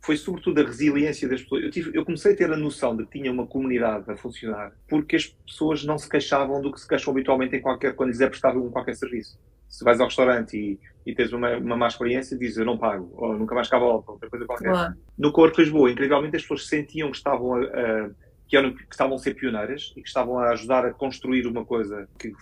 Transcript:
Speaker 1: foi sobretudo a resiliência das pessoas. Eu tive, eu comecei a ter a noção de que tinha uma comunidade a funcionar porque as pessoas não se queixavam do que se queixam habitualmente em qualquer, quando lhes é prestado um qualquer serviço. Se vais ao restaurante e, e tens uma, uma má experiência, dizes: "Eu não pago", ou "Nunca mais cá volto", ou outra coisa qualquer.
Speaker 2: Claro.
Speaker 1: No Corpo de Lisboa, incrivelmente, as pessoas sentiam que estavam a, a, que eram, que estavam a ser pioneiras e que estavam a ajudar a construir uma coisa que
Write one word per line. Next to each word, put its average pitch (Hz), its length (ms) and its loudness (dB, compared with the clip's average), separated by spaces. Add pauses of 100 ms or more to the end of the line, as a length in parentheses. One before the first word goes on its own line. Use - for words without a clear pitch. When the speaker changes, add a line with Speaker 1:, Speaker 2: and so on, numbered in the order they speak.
Speaker 1:
foi 156 140 2
sobretudo 160 440 0
a - 20 4
resiliência 143 640 0
das 127 140 -2
pessoas. - 220 -4
Eu 151 80 -4
tive, 160 260 -4
eu 160 80 0
comecei 175 280 2
a - 20 2
ter 170 180 0
a - 20 0
noção 143 400 -2
de 110 100 -4
que - 120 -14
tinha 135 140 -4
uma 123 160 -4
comunidade 117 640 -2
a 107 40 -6
funcionar 104 560 -10 (160)
porque 156 280 0
as 160 100 0
pessoas - 580 -4
não 151 140 -2
se - 100 -10
queixavam 139 540 0
do 139 100 -4
que - 80 -16
se - 80 -20
queixam 147 240 0
habitualmente 131 440 0
em 131 60 -4
qualquer, 127 340 -2
quando 131 140 0
lhes 117 120 -2
é 131 60 6
prestado 127 360 0
um 120 60 -6
qualquer 120 260 -4
serviço. - 400 -8 (320)
Se - 160 -16
vais 120 160 6
ao 123 80 6
restaurante 120 500 2
e, 101 220 -4 (300)
e 113 60 -8
tens 117 180 0
uma, 120 240 0
uma 120 180 -2
má 120 120 2
experiência, 127 500 -2
dizes: 117 200 -6
"Eu 113 80 0
não 117 120 0
pago", 101 380 -2
ou 113 200 -4
"Nunca 110 200 -4
mais 117 120 0
cá 127 120 2
volto", 117 300 2
ou 107 40 -14
outra 110 160 -16
coisa 117 160 -8
qualquer. 120 280 -4
Speaker 2:
Claro. 175 200 0 (240)
Speaker 1:
No 147 140 2
Corpo 160 260 8
de 165 60 6
Lisboa, 151 280 6
incrivelmente, 139 440 0
as 160 80 -4
pessoas - 240 -8
sentiam 151 440 -4
que 127 60 -12
estavam 127 380 -2
a, 123 80 2
a, 110 460 -2 (380)
que 143 100 4
eram, 131 160 4
que - 160 -18
estavam 135 240 0
a 131 60 -4
ser 135 160 -4
pioneiras 117 600 -6
e - 60 -16
que - 60 -18
estavam 123 320 -2
a 120 100 2
ajudar 120 340 2
a 117 80 0
construir 127 540 -2
uma 117 180 -4
coisa 104 540 -4
que 110 240 -12